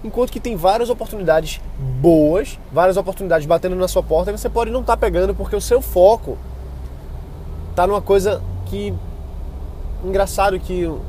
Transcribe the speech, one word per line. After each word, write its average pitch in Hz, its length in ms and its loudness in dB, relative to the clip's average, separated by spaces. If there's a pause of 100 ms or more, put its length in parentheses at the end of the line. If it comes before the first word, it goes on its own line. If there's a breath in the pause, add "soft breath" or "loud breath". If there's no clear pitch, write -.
Enquanto 226 280 -2
que - 80 -6
tem 233 160 -4
várias 196 340 2
oportunidades 190 680 0 (400)
boas, 160 580 4 (140)
várias 175 240 4
oportunidades 180 500 0
batendo 170 300 2
na 185 120 0
sua 180 160 0
porta, 180 280 2
e 208 60 -4
você 247 100 -4
pode 226 240 0
não 247 120 -2
tá 233 120 4
pegando 190 400 2
porque 202 200 -4
o 196 60 -2
seu 247 200 2
foco 185 560 4 (1400)
tá 180 100 4
numa 196 160 0
coisa 196 400 2 (260)
que, 202 260 -6 (1120)
engraçado 190 540 0
que 180 300 -2 (200)